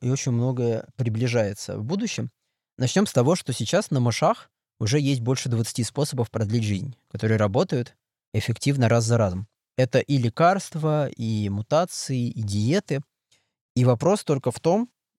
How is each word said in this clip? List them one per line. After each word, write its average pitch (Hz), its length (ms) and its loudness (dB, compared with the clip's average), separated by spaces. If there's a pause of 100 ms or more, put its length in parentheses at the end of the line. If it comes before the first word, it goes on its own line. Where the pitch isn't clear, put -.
и 123 80 -2
очень 135 220 -2
многое 120 540 0 (100)
приближается 110 800 -2
в 104 60 -6
будущем. 170 480 -4 (460)
Начнём 156 300 2
с - 60 -8
того, 135 220 4
что - 180 -4
сейчас 165 380 -2
на 139 80 0
мышах 123 500 0 (300)
уже 110 200 2
есть 139 220 2
больше 127 280 -2
двадцати 117 340 -2
способов 127 480 -4
продлить 110 320 0
жизнь, 104 320 -2 (160)
которые 110 260 0
работают 120 580 0 (380)
эффективно 120 560 0
раз 117 160 4
за 117 120 4
разом. 98 300 0 (300)
Это 127 220 2
и 143 180 2
лекарства, 151 920 0
и 107 400 -2
мутации, 127 800 -2
и 117 140 -6
диеты. 127 580 0 (760)
И 123 100 4
вопрос 135 380 2
только 135 280 -2
в - 80 -8
том, 208 300 0 (300)